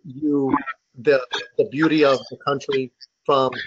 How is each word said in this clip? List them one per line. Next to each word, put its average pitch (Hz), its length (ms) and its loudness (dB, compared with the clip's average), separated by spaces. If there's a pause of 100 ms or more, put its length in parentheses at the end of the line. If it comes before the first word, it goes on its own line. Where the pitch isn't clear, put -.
you 143 500 -2 (440)
the, 135 200 4 (380)
the - 80 2
beauty 151 400 2
of 135 140 4 (120)
the 123 60 -14
country, 135 560 -4 (320)
from 131 260 2 (160)